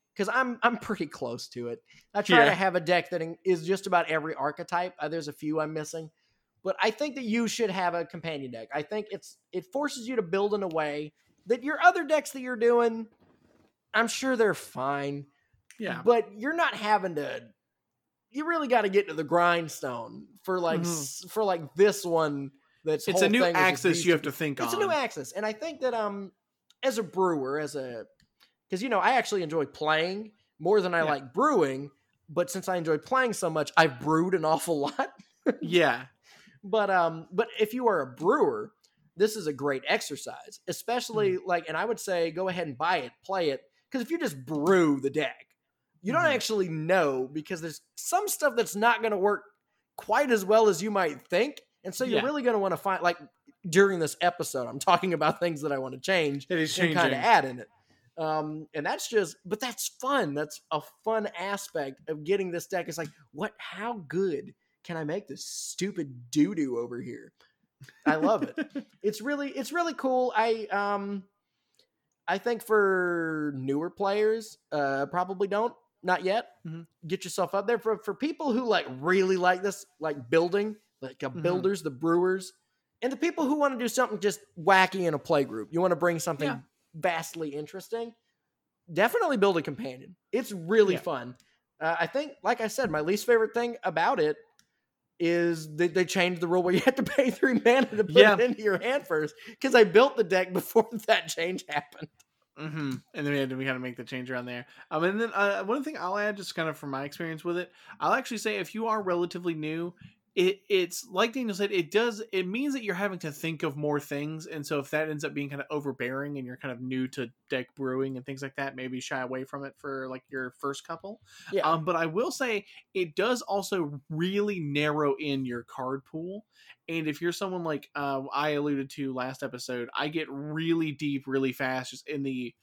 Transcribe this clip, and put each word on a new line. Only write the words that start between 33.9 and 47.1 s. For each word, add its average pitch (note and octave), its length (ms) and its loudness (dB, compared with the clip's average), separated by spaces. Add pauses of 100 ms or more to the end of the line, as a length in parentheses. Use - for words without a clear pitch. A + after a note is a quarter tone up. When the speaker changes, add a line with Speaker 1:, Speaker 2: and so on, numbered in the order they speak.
Speaker 1:
brewed D#3+ 340 2
an D#3+ 100 2
awful D#3 340 2
<laughs> - 20 0
lot. D3+ 320 -2 (480)
Speaker 2:
Yeah. C#3+ 460 4 (560)
Speaker 1:
But, G3+ 260 0
um, E3 420 2
but A3+ 180 0 (100)
if G#3+ 140 2
you B3 140 2
are F#3 140 4
a C3 60 -2
brewer, D3 640 2 (420)
this G#3+ 200 2
is F#3 120 -6
a D3 60 -2
great C3+ 340 -2
exercise, - 800 -4
especially, G#3+ 720 -2
Speaker 2:
Mm-hmm. - 80 -8
Speaker 1:
like, F3 220 0
and D#3 100 -4
I F#3 80 0
would A#3 140 -2
say E3+ 320 0
go F3+ 180 -4
ahead F3 180 -4
and C3 100 -8
buy E3+ 200 2
it, B2 160 -6 (100)
play F#3 280 0
it, C3 100 -4 (300)
'cause C4 100 -2
if A#3 100 -6
you E4+ 80 0
just D3 260 -4
brew D3+ 540 4
the C3+ 100 -2
deck, C#3 380 -4 (540)
you G#3 120 -2
don't E4+ 120 4
Speaker 2:
Mm-hmm. D4 100 4
Speaker 1:
actually G#3 340 0
know, D#3 580 2